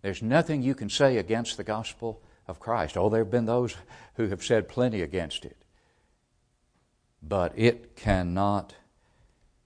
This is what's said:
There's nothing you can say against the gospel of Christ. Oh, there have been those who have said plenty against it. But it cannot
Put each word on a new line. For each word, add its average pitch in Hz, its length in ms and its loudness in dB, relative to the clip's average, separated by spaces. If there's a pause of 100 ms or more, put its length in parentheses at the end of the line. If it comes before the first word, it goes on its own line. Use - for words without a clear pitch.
There's 98 200 -4
nothing 143 400 2
you 131 120 0
can 101 160 -8
say 135 260 4
against 110 400 -2
the 101 80 -10
gospel 110 580 -6 (240)
of 90 140 -12
Christ. 110 360 -2
Oh, 101 120 4
there 110 160 4
have 98 60 -6
been 117 160 2
those 120 280 0 (400)
who 113 140 0
have 92 160 -6
said 110 240 2
plenty 113 340 0
against 82 420 -4
it. - 120 -16 (1700)
But 87 340 0
it 117 400 2
cannot 95 800 0 (920)